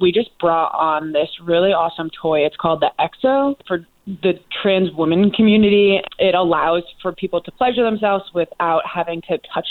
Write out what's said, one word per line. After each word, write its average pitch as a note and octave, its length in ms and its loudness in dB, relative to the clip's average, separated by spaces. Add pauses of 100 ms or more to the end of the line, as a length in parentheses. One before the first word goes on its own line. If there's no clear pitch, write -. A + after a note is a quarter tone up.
We F3+ 100 4
just A3 280 -2
brought E3 340 0
on D#3 400 -2
this D3+ 160 0 (120)
really E3+ 300 2
awesome E3 380 -2 (100)
toy. D#3+ 200 0
It's D3+ 180 0
called D#3+ 240 -2
the D3 180 2
Exo C#4 560 0 (120)
for E3+ 180 -4 (200)
the F#3 280 -2 (280)
trans F#3+ 300 2
women E3 380 2
community. G#3 720 4 (160)
It F#3+ 160 2
allows E3+ 480 0 (200)
for F3+ 120 -6
people F3 280 -6
to - 100 -14
pleasure B3 320 0
themselves G#3 500 -2
without E3 480 -2 (100)
having E3+ 380 -6
to E3+ 80 -2 (160)
touch E3 180 -6